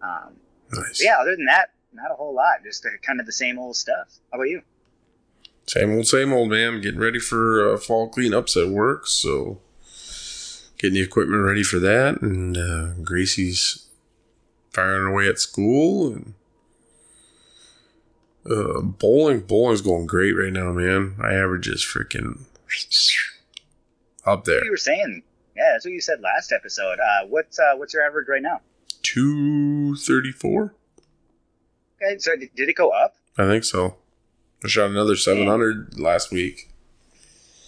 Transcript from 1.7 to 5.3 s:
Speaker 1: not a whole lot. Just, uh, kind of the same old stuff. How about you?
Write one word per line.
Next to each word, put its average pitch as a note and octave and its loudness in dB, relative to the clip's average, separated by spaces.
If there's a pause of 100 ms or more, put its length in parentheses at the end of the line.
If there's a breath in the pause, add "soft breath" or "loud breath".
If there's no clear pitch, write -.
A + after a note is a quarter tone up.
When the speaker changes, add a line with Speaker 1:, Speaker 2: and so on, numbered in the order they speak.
Speaker 1:
not C3+ -10
a - -6
whole C#3+ -10
lot. C#3+ 2
Just, G#2 -14
uh, A2 -4 (120)
kind B2+ -4
of A2+ -10
the A2 -14
same B2 -4
old B2 -12
stuff. B2+ -6 (220)
How B2+ -10
about C3 -2
you? F3+ -8 (1040)